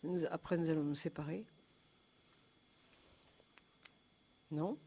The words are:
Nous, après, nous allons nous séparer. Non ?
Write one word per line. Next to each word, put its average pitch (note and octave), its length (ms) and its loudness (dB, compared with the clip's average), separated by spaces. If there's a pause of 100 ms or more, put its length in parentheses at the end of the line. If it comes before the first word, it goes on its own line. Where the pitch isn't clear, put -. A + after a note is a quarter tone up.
Nous, E3+ 260 2
après, - 280 0
nous E3 120 4
allons D#3 140 4
nous D3 120 2
séparer. D#3+ 500 -4 (3000)
Non ? E3+ 360 0